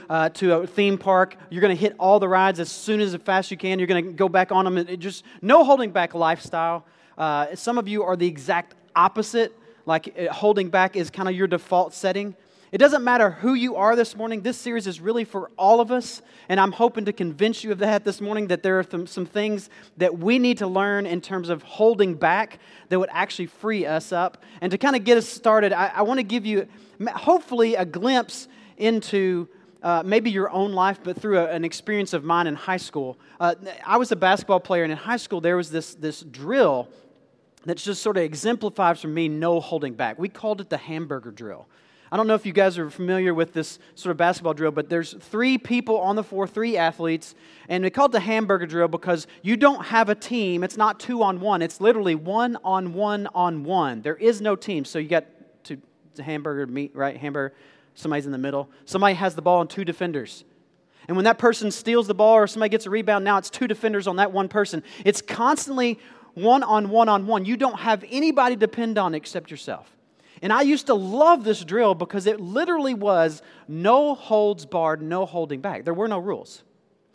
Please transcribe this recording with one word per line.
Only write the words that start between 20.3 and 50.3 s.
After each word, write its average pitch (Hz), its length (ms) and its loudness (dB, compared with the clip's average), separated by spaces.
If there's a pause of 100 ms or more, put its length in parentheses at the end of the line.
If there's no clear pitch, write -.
need 247 200 2
to 202 80 -4
learn 202 400 0
in 170 160 -4
terms 185 260 -8
of 170 140 -4
holding 208 500 2
back 175 460 0 (320)
that 185 80 2
would 185 120 0
actually 180 360 -4
free 208 400 -4
us 156 260 -4
up. 175 320 -4 (160)
And 180 100 -4
to 185 60 -4
kinda 262 220 2
get 233 180 4
us 226 100 2
started, 214 460 2
I, 180 220 0
I 196 80 2
wanna 254 200 0
give 214 220 -4
you, 208 240 -2 (320)
m-, 202 60 -6
hopefully, 240 680 2
a 185 120 0
glimpse 233 600 -2 (280)
into, 196 720 0 (340)
uh, 170 220 0
maybe 220 260 2
your 196 200 -2
own 196 240 -2
life, 190 280 0
but 180 160 -8
through 208 200 0
a, 170 80 2
an 165 180 -4
experience 196 480 -4
of 160 100 -2
mine 170 240 0
in 151 80 -4
high 185 220 -4
school. - 420 -8 (220)
Uh, 175 140 2 (320)
I 196 100 2
was 247 160 0
a 214 40 -2
basketball 190 440 2
player, 180 220 0
and 160 100 -2
in 156 60 -8
high 226 180 -4
school, 185 240 -6
there 170 160 2
was 165 140 -4
this, 156 240 -8
this 151 260 -8
drill 135 720 0 (720)
that 170 140 -6
just 196 240 -8
sorta 202 180 0
exemplifies 175 800 -2
for 160 80 -10
me 160 220 -2
no 165 280 0
holding 147 360 -6
back. 110 240 -4
We 180 100 -4
called 208 320 -6
it 185 80 -14
the 160 80 -6
hamburger 143 540 -10
drill. 104 360 -16 (440)
I 170 60 -4
don't 220 100 2
know 220 80 4
if 214 120 0
you 185 80 -6
guys 190 240 4
are 160 100 -4
familiar 180 460 -2
with 165 180 0
this - 260 -6 (160)
sort - 180 -6
of 156 40 -6
basketball 170 380 0
drill, 156 160 -2
but 147 180 -4
there's 165 240 -4
three 247 460 -2
people 233 400 -2
on 196 180 -2
the 214 80 -2
floor, 196 220 -4
three 214 320 -4
athletes, 165 560 -2 (340)
and 185 160 -2
we 185 60 0
call 277 160 4
it 254 60 2
the 226 80 2
hamburger 202 440 0
drill 170 240 0
because 170 380 -4 (160)
you 214 160 0
don't 269 260 4
have 226 240 2
a 208 60 2
team. 196 500 -4